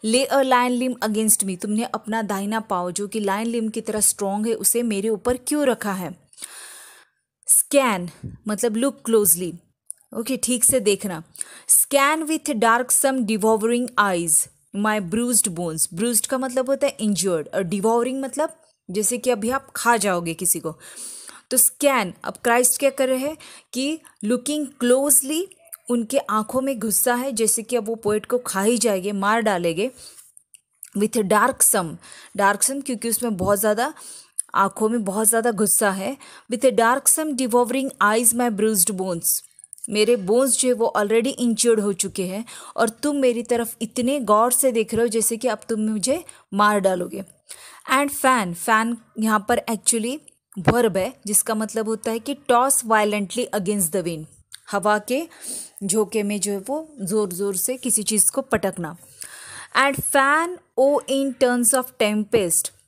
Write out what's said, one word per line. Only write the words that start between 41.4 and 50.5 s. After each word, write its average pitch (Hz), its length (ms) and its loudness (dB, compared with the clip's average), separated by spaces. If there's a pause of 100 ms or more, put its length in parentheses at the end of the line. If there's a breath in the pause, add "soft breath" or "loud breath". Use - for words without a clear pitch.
हो 202 140 0
चुके 190 300 -4
हैं 190 220 -6 (320 loud breath)
और 226 120 2
तुम 285 260 -2
मेरी 247 280 2
तरफ 233 380 -2
इतने 247 380 -2
गौर 214 320 4
से 262 200 2
देख 220 220 0
रहे 220 80 2
हो 240 60 2
जैसे 226 300 0
कि 240 100 -4
अब 214 120 -2 (100)
तुम 220 100 -2
मुझे 214 440 -2 (300 loud breath)
मार 208 260 4
डालोगे। 185 440 0 (680 loud breath)
And 277 200 2
fan, 233 440 2
fan 226 400 0 (240)
यहाँ 214 300 0
पर 240 200 2
actually 233 480 -2 (420)